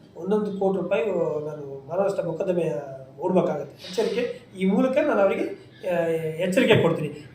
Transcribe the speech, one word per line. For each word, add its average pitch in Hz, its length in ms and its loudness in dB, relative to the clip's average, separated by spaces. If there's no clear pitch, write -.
ಒಂದೊಂದು 196 420 -2
ಕೋಟಿ 190 200 2
ರೂಪಾಯಿ 196 260 0
ನಾನು 139 420 -12
ಮಾನನಷ್ಟ 190 320 0
ಮೊಕದ್ದಮೆ 175 440 0
ಹೂಡ್ಬೇಕಾಗತ್ತೆ. - 680 -2
ಎಚ್ಚರಿಕೆ, - 540 -2
ಈ 190 60 0
ಮೂಲಕ 254 320 4
ನಾನು 277 240 2
ಅವರಿಗೆ, 196 220 2
ಆ, 170 160 2
ಎಚ್ಚರಿಕೆ 208 360 6
ಕೊಡ್ತೀನಿ. 151 260 0